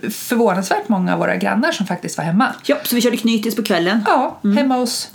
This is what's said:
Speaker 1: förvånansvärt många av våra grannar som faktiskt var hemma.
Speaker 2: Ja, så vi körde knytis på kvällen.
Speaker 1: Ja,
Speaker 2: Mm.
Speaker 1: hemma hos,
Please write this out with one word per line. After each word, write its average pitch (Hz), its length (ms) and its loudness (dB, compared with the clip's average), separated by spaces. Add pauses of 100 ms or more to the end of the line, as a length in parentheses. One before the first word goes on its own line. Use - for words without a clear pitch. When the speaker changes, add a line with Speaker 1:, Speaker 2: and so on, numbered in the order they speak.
(120)
Speaker 1:
förvånansvärt 226 800 0
många 185 240 2
av 170 60 0
våra 175 160 0
grannar 202 360 0
som 220 140 -2
faktiskt 170 320 -6
var 165 80 -4
hemma. 196 220 2 (180)
Speaker 2:
Ja, 285 180 2
så - 120 -2
vi 240 60 2
körde 240 160 2
knytis 220 380 0
på 226 80 -2
kvällen. 196 440 2
Speaker 1:
Ja, 302 360 0
Speaker 2:
Mm. 202 140 2
Speaker 1:
hemma 269 180 2
hos, 247 400 -2